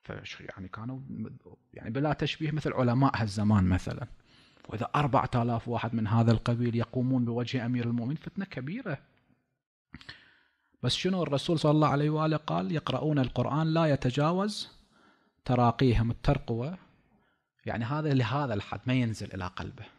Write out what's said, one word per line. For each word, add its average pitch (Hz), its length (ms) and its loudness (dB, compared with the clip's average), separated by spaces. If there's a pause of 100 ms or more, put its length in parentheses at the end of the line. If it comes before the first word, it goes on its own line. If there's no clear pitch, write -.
فش-، 101 380 -14
يعني 95 260 -14
كانوا 123 320 -10 (720)
يعني - 160 -12
بلا 139 240 0
تشبيه 151 380 -4
مثل 151 220 -2
علماء 127 480 2
هالزمان 104 420 4
مثلا. 92 440 0 (640)
وإذا 107 260 -6
أربعة 143 400 2
آلاف 120 320 0
واحد 117 280 -2
من 110 120 0
هذا 113 240 6
القبيل 117 440 2
يقومون 123 500 0
بوجه 117 400 -2
أمير 120 200 0
المؤمنين، 120 320 -2
فتنة 190 280 -8
كبيرة. 170 520 -8 (1900)
بس 123 120 0
شنو 185 280 0
الرسول 147 360 0
صلى 151 120 4
الله 151 160 6
عليه 147 220 2
وآله 156 280 0
قال؟ 180 340 -2
"يقرؤون 147 480 -2
القرآن 131 480 0
لا 165 180 4
يتجاوز 156 840 0 (760)
تراقيهم"، 120 680 4
الترقوة 139 680 -2 (880)
يعني 117 200 -4
هذا 147 280 0
لهذا 127 400 0
الحد، 101 320 -6
ما 127 80 0
ينزل 110 400 0
إلى 95 140 -6
قلبه 98 380 -10 (140)